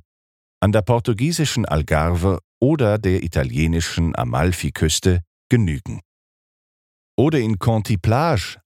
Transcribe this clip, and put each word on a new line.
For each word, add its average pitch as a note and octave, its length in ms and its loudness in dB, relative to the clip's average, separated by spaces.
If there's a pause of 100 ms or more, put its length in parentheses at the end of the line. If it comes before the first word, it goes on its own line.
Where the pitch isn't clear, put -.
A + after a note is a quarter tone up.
(600)
an G#2 120 2
der G#2+ 100 4
portugiesischen A#2+ 840 0
Algarve E2 720 0 (240)
oder B2 360 2
der F#2+ 240 0
italienischen D#2+ 920 -2
Amalfiküste D#2+ 1080 0 (260)
genügen. F#2 500 0 (1200)
Oder D3 220 2
in A2 180 0
Conti-Plage, A2+ 1080 0